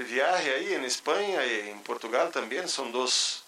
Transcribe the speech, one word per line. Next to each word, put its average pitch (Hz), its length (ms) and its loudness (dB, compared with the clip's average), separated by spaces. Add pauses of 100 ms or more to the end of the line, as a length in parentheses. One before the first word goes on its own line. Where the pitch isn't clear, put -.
viaje 143 460 2
aí 170 260 2
em 139 100 -2
Espanha 170 580 0
e 107 280 -2
em 104 80 -12
Portugal 120 500 0
também, 135 380 -4
são 127 220 -4
dois 123 580 0